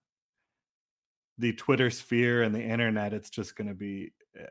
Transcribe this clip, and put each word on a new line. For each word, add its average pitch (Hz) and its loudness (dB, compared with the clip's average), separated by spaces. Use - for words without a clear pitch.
the 117 0
Twitter 127 2
sphere 120 2
and 107 2
the 113 -2
internet. 110 0
It's 104 -10
just - -8
gonna 104 -6
be 98 -10